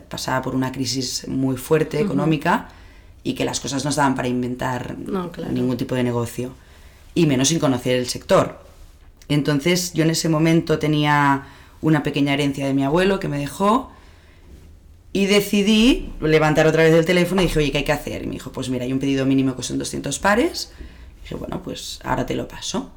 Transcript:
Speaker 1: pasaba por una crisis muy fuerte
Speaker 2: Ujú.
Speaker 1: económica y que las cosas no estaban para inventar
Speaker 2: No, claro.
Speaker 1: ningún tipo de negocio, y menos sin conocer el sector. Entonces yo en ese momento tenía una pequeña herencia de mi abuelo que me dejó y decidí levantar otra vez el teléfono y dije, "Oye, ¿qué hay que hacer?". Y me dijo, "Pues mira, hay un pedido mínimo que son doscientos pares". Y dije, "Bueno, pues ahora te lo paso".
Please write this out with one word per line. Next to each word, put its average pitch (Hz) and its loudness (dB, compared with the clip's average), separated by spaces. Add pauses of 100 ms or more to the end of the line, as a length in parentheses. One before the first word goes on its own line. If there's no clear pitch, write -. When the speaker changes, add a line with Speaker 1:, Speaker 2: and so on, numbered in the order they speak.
Speaker 1:
pasaba 131 -4
por 127 -6
una 131 -2
crisis 127 -6
muy 131 -2
fuerte 156 0
Speaker 2:
Ujú. 151 0
Speaker 1:
económica 160 0 (520)
y 127 -4
que 131 -4
las 131 -4
cosas 135 -6
no 147 -2
estaban 139 2
para 127 -2
inventar 123 -4
Speaker 2:
No, 180 -6
claro. - -8
Speaker 1:
ningún 127 0
tipo 131 -4
de 127 0
negocio, 120 -4 (600)
y 165 4
menos 135 2
sin 160 0
conocer 127 0
el 123 -2
sector. - 0 (580)
Entonces 151 0
yo 156 2
en 160 4
ese 160 0
momento 160 4
tenía 147 2 (380)
una 151 4
pequeña 143 0
herencia 139 0
de 135 0
mi 139 2
abuelo 185 2
que 156 -4
me 143 -4
dejó 202 0 (1200)
y 196 2
decidí 214 4
levantar 156 4
otra 160 4
vez 160 8
el 165 6
teléfono 180 2
y 175 4
dije, 156 0
"Oye, 143 2
¿qué 143 -2
hay 143 0
que 151 0
hacer?". 98 -6
Y - -6
me - -6
dijo, - -12
"Pues 127 -8
mira, 123 -4
hay 127 -4
un 135 -2
pedido 135 0
mínimo 135 2
que 123 -8
son 135 -6
doscientos 139 -6
pares". 226 0 (460)
Y - -20
dije, - -10
"Bueno, - -10
pues - -12
ahora 127 -2
te 117 -6
lo - -6
paso". - -8